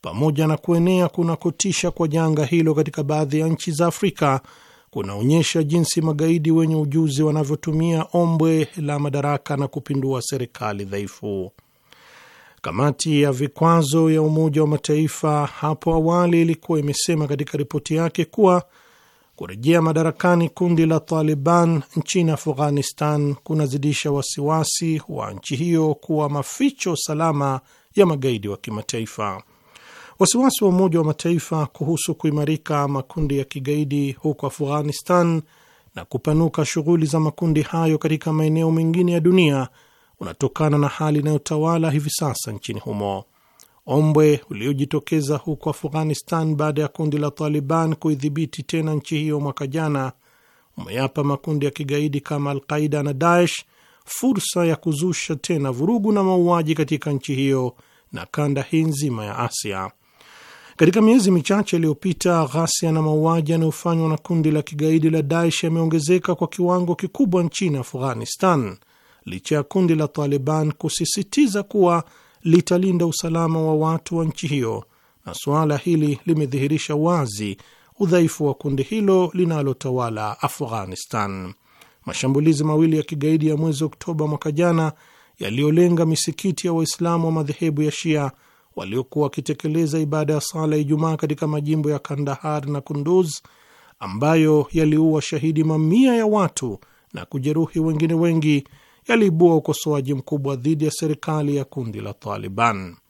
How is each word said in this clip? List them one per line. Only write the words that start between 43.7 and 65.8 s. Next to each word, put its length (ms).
Ombwe 640
uliojitokeza 880
huko 320
Afghanistan 840
baada 260
ya 60
kundi 300
la 140
Taliban 640
kuidhibiti 680
tena 320
nchi 220
hiyo 220
mwaka 280
jana 440
umeyapa 460
makundi 420
ya 60
kigaidi 500
kama 300
Al-Qaida 520
na 100
Daesh 520
fursa 600
ya 100
kuzusha 600
tena 360
vurugu 400
na 120
mauaji 520
katika 360
nchi 240
hiyo 400
na 200
kanda 300
hii 220
nzima 420
ya 140
Asia. 520
Katika 240
miezi 300
michache 460
iliyopita, 760
ghasia 380
na 100
mauaji 500
yanayofanywa 580
na 80
kundi 340
la 100
kigaidi 480
la 120
Daesh 420
yameongezeka 720